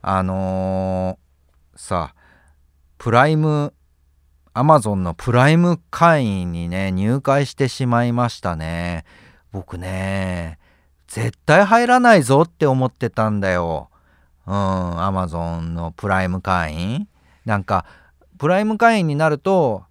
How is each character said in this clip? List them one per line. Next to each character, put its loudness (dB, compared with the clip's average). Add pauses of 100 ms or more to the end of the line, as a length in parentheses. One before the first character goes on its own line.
あ -2
の -4 (560)
ー、 -20
さ、 -6 (800)
プ -4
ラ 6
イ 0
ム、 0 (840)
Amazon 2
の -2
プ -4
ラ 4
イ 4
ム 2 (120)
会 4
員 -2
に -6
ね、 -2
入 0
会 0
し -14
て -2
し -6
ま 0
い -2
ま -2
し -12
た -4
ね。 -6 (460)
僕 -12
ね、 -6 (500)
絶 -8
対 6
入 4
ら 4
な 8
い 4
ぞ 4
っ -18
て -2
思 2
っ -4
て -6
た 0
ん -2
だ 0
よ。 -2 (560)
う -6
ん、 -2
Amazon -2 (100)
の -6
プ -10
ラ 2
イ -2
ム -4
会 -2
員。 -6 (380)
な -2
ん -4
か、 -2 (540)
プ -2
ラ 2
イ -2
ム -2
会 4
員 0
に -2
な 2
る 0
と 0